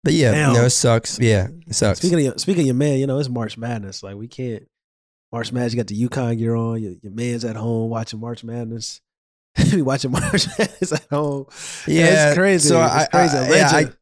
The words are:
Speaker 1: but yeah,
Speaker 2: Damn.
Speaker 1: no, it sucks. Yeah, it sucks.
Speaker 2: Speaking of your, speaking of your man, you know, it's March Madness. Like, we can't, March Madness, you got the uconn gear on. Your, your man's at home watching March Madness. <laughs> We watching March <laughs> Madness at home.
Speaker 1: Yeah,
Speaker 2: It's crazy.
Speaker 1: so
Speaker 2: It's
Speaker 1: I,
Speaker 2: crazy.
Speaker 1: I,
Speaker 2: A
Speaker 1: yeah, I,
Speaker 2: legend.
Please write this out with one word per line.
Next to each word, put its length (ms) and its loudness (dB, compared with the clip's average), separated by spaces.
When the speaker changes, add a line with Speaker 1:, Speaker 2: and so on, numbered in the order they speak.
Speaker 1:
but 120 2
yeah, 180 4
Speaker 2:
Damn. 220 2
Speaker 1:
no, 100 6
it 60 4
sucks. 500 0
Yeah, 280 2
it 60 -8
sucks. 260 0
Speaker 2:
Speaking 180 2
of 60 2
your, 140 -2
speaking 240 0
of 40 2
your 80 2
man, 240 2
you 80 0
know, 120 -2
it's 100 -4
March 300 -6
Madness. 440 -8
Like, 140 -14
we 120 -12
can't, 360 -10
March 220 -6
Madness, 220 -2
you 20 -2
got 120 -2
the 200 -2
uconn 300 -2
gear 180 0
on. 260 -2
Your, 200 -10
your 100 -16
man's 320 -6
at 100 -4
home 360 -2
watching 280 -6
March 240 -10
Madness. 580 -10
<laughs> 160 4
We 100 2
watching 300 -2
March 360 0
<laughs> 100 -8
Madness 340 -2
at 180 -6
home. 360 -4
Speaker 1:
Yeah, 440 4
Speaker 2:
It's 80 2
crazy. 300 4
Speaker 1:
so 140 4
Speaker 2:
It's 120 2
Speaker 1:
I, 120 2
Speaker 2:
crazy. 300 2
Speaker 1:
I, 60 0
Speaker 2:
A 80 -2
Speaker 1:
yeah, 180 6
I, 60 4
Speaker 2:
legend. 280 0